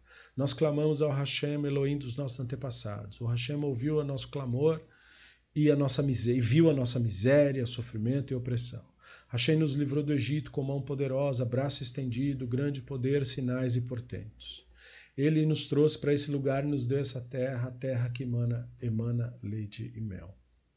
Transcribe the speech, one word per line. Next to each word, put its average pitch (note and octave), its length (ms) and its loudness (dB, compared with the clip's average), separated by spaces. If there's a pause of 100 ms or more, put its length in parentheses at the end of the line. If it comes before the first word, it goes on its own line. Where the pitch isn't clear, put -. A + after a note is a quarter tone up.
(360)
Nós C3+ 160 2
clamamos D3+ 500 2
ao D3+ 100 2
Hashem, D3 540 -2
Elohim C#3+ 320 0
dos B2+ 200 -6
nossos C#3 220 -6
antepassados. A2+ 840 -6
O A#2+ 40 -6
Hashem B2 380 -2
ouviu C#3+ 340 -2
o D3+ 60 2
nosso C3+ 260 -6
clamor C#3+ 520 0 (720)
e D3 140 6
a D3 60 8
nossa C#3+ 260 2
misé-, A#2+ 320 2
e B2+ 80 2
viu D3+ 300 6
a - 20 4
nossa B2+ 260 0
miséria, B2+ 680 4
sofrimento A#2 680 -2
e - 20 -2
opressão. A#2+ 480 -2 (440)
Hashem D#3 300 4
nos D3+ 180 2
livrou C#3+ 280 0
do D3 100 0
Egito D3 380 0
com C#3+ 120 -4
mão C3+ 180 -2
poderosa, C3+ 640 0
braço C3+ 380 0
estendido, C3 640 -2
grande C3+ 340 -2
poder, C3+ 460 0
sinais B2+ 480 -2
e B2 60 0
portentos. - 840 -10 (500)
Ele D#3 300 4
nos D3+ 220 2
trouxe D3+ 320 4
pra C#3+ 140 2
esse C#3+ 180 0
lugar C#3 320 0
e D3 40 -2
nos C3+ 200 0
deu C3+ 100 0
essa C3+ 240 -2
terra, B2+ 460 -4
a B2+ 40 -8
terra B2+ 380 -2
que C3 140 -6
emana, A#2+ 440 -2 (140)
emana A#2 640 -2
leite G#2+ 520 -8
e A2 60 -10
mel. F#2 340 -10 (420)